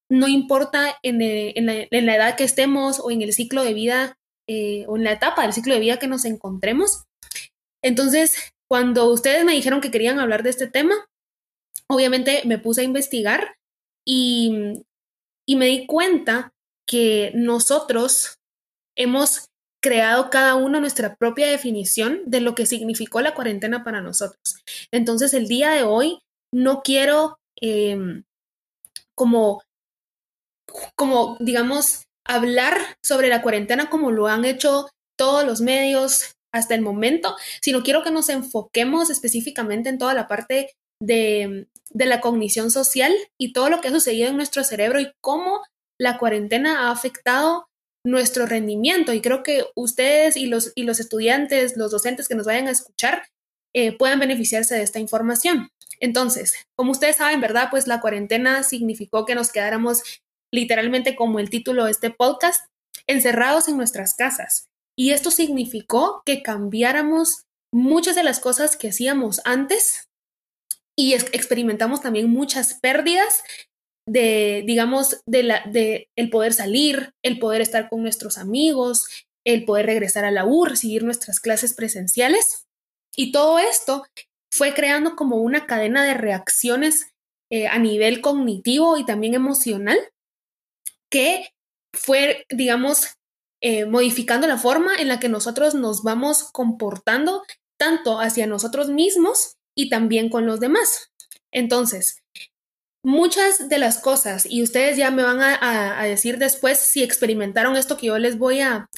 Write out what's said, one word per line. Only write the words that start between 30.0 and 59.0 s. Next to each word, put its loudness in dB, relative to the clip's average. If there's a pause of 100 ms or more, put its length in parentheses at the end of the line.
como, 2
digamos, 0 (220)
hablar 2 (260)
sobre 2
la 2
cuarentena 0
como 0
lo 2
han 0
hecho 0 (280)
todos 2
los -2
medios 0 (180)
hasta -2
el 0
momento, -2 (280)
sino 0
quiero 2
que -4
nos 0
enfoquemos -2
específicamente -4
en -2
toda 0
la -2
parte -4 (260)
de, 0 (200)
de -2
la 2
cognición 0
social 2 (240)
y -6
todo 2
lo 2
que -4
ha -2
sucedido 0
en -2
nuestro -4
cerebro 0
y -4 (120)
cómo -2 (360)
la -2
cuarentena 0
ha 0
afectado 0 (360)
nuestro 0
rendimiento. 0
Y -2
creo 0
que 0
ustedes 2
y -4
los, -2
y -6
los -2
estudiantes, 0
los -4
docentes -4
que -2
nos -4
vayan 0
a -2
escuchar, -2 (520)
eh, 2
puedan 2
beneficiarse 0
de 0
esta -4
información. 0 (320)
Entonces, -2 (140)
como 0
ustedes 2
saben, 0
¿verdad? 0
Pues 0
la -2
cuarentena 0
significó -4